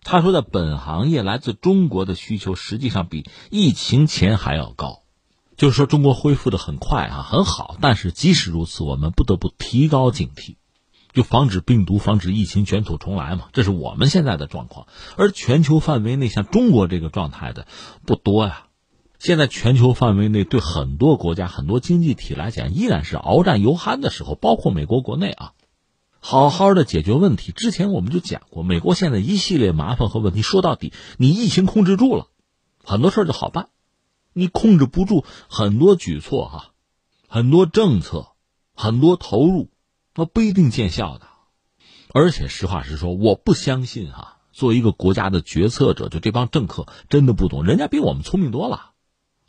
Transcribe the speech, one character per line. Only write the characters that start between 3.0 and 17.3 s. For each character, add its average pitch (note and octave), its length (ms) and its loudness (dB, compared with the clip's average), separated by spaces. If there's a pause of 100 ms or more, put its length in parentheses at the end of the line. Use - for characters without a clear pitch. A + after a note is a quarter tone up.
比 D#2 220 -10 (220)
疫 G3 220 2
情 C#3+ 340 2
前 G2+ 320 2
还 C#2 180 -4
要 B1+ 160 -8
高。 - 300 -12 (560)
就 C#3+ 100 4
是 A#2+ 80 2
说 C#3 80 4
中 D3 180 2
国 C3+ 120 6
恢 D3 200 0
复 - 140 -2
得 F#2+ 80 0
很 D2 220 -8
快 F#2+ 260 -2
啊， C#2 180 -10
很 F3 220 0
好， - 380 -6
但 B2+ 140 4
是 F2+ 140 -4
即 F3+ 220 2
使 A#2 180 0
如 E2 140 -4
此， - 180 -10
我 C#2+ 140 -4
们 D2+ 160 -2
不 - 100 2
得 F#2+ 140 2
不 F2+ 140 -4
提 - 360 0
高 C3 240 2
警 D#2 240 -4
惕， - 220 -20 (560)
就 B2 100 2
防 B2 280 2
止 F#2 100 -2
病 A2+ 240 2
毒、 F#2 140 0
防 G#2 200 0
止 F2+ 140 -4
疫 G#2+ 140 0
情 G2+ 180 -2
卷 G2+ 180 -2
土 D#2+ 140 -6
重 F#2+ 200 -8
来 E2 200 -6
嘛， D#2 160 -10
这 B2 100 0
是 F#2+ 80 0
我 F2+ 220 -4
们 C3 160 0
现 E3 160 2
在 G#2 120 -2
的 C#2+ 120 -8
状 - 180 -14
况。 - 220 -20 (280)
而 G3+ 140 4
全 D3 320 0
球 D3+ 160 4
范 C#3+ 240 -2
围 A#2+ 140 -4
内 C3 120 -2
像 G2+ 180 -2
中 A#3+ 240 2
国 G#2 180 4
这 F2+ 100 -4
个 D#2+ 120 -8
状 E2 200 -6